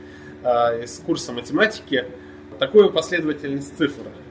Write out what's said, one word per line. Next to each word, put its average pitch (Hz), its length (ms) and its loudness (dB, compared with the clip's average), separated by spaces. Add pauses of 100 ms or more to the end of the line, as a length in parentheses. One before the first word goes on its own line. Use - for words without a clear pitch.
(420)
а, 120 400 2
из 120 160 -12
курса - 340 -4
математики 120 760 0 (520)
такую 190 320 8
последовательность 151 840 -2
цифр. - 260 0 (280)